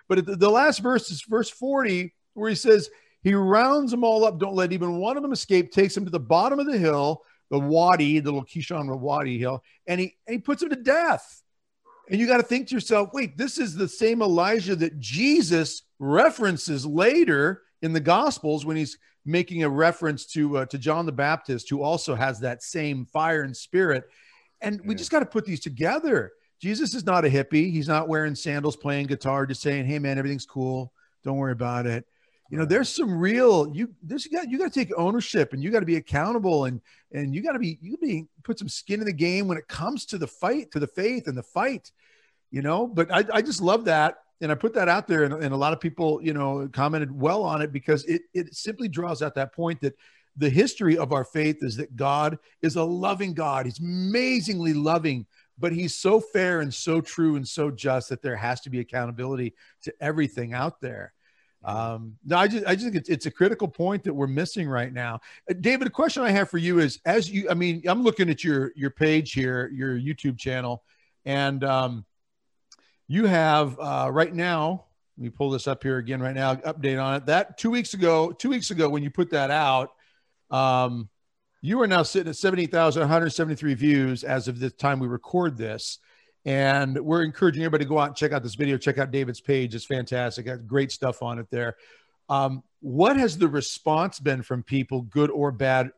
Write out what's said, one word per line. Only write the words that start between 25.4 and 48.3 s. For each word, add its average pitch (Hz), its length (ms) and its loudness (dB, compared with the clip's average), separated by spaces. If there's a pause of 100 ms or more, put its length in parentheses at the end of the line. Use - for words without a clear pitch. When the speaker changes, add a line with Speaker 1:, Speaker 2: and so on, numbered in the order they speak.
Speaker 1:
these 175 140 -4
together. 165 720 0 (280)
Jesus 214 360 -4
is 196 100 -6
not 180 180 4
a 147 60 6
hippie. 151 420 2
He's 156 160 -2
not 156 220 2
wearing 156 240 0
sandals, 143 420 -4
playing 143 300 -4
guitar, 135 400 -2
just 131 160 -6
saying, 139 240 -2
"Hey, 147 140 -2
man, 139 180 -2
everything's 139 300 -4
cool. 131 440 -6 (320)
Don't 135 140 -4
worry 135 160 -2
about 120 320 -4
it." 120 220 -4 (420)
You 147 80 -6
know, 160 60 0
Speaker 2:
Right. 151 60 0
Speaker 1:
there's 233 200 2
some 214 280 -2
real, 190 560 4
you, 214 300 -6
there's, 233 220 -8
you 311 60 -16
got, 330 180 -4
you 262 80 -4
gotta 359 120 -2
take 247 280 -2
ownership, 185 560 0
and 135 100 -6
you 196 80 -4
gotta 220 140 2
be 165 100 0
accountable, 165 720 0
and, 127 160 -4 (320)
and 139 200 -4
you 175 80 -4
gotta 277 180 -4
be, 165 220 -4
you 202 140 -12
be, 220 300 -4 (180)
put 226 160 -6
some 202 80 -8
skin 202 320 -6
in 214 60 -4
the 202 80 -2
game 180 340 0
when 170 100 -2
it - 120 -12
comes 202 380 -6
to 202 100 -8
the 160 100 -6
fight, 240 440 -4
to 156 80 -4
the 143 80 -2
faith 220 420 -4
and 127 80 -6
the 120 60 -8
fight, 233 500 -4 (560)
you 139 120 -6
know? 175 260 0
But 165 220 0
I, 180 140 4 (120)
I 220 60 4
just 233 200 -2
love 220 240 2
that. 160 320 4 (240)
And 156 100 0
I 151 40 0
put 226 180 -2
that 185 160 2
out 190 180 2
there, 160 160 4
and, 143 120 2
and 147 180 -4
a 135 40 -2
lot 147 140 2
of 160 80 -2
people, 156 420 -2
you 160 120 -2
know, 139 400 -2
commented 147 440 -2
well 170 260 0
on 156 180 -2
it, 151 100 -4
because 139 320 0
it, 170 200 -2 (100)